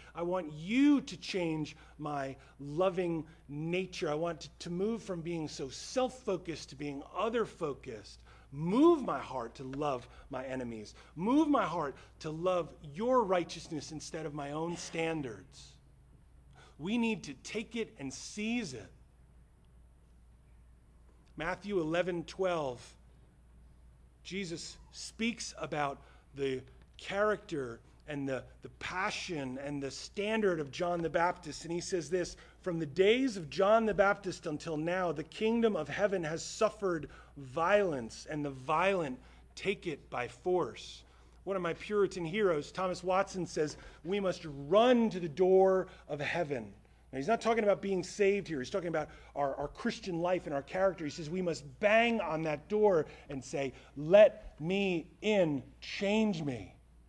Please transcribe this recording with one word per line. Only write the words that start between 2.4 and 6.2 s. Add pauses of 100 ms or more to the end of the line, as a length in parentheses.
loving (220)
nature.
I
want
to, (100)
to
move
from
being
so
self-focused